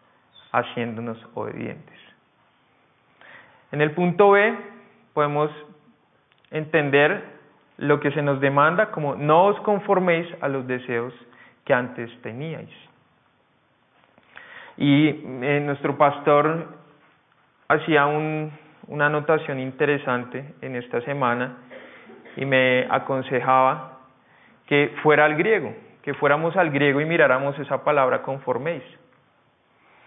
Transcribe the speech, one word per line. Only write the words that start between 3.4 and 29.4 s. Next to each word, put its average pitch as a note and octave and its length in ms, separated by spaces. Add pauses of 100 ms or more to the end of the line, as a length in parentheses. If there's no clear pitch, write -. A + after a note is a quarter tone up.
En C#3+ 80
el D3+ 120
punto F3+ 400
B, G3+ 220 (600)
podemos D3 360 (1000)
entender D3+ 720 (540)
lo D3 220
que D3 120
se D3 100
nos C#3+ 180
demanda D3+ 520
como: D3 240
"No D3+ 300
os G#3 160
conforméis F#3 680 (140)
a C#3 60
los C3+ 200
deseos B2 460 (520)
que C#3+ 80
antes B2 360 (120)
teníais". C3 480 (2000)
Y, C#3+ 320
eh, C3+ 560
nuestro C#3+ 320
pastor D3+ 720 (1000)
hacía D3 380
un, D#3 460 (360)
una D3 200
anotación D3+ 520
interesante C3 1040
en C3 140
esta B2 260
semana B2 560 (800)
y C3+ 100
me B2+ 440
aconsejaba C3 1080 (720)
que C#3+ 340
fuera D3+ 240
al D3+ 100
griego, E3 380 (300)
que D3 100
fuéramos D3+ 420
al F3 140
griego C#3+ 320
y D#3 40
miráramos C#3 520
esa C#3 260
palabra C3+ 380
conforméis. C3+ 600 (1200)